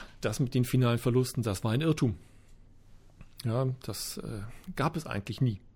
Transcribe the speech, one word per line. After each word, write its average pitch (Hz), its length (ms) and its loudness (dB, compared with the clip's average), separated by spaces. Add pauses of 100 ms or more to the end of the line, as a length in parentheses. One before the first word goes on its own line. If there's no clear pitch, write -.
(220)
das 110 180 0
mit 127 140 0
den 123 120 4
finalen 120 340 4
Verlusten, 123 420 2
das 110 220 -2
war 113 80 2
ein 120 100 2
Irrtum.“ 151 340 2 (1300)
Ja, 123 220 2 (160)
das, - 340 -8
äh, 110 240 -8 (340)
gab 139 220 0
es 151 100 -8
eigentlich 101 340 -4
nie. 117 200 2 (140)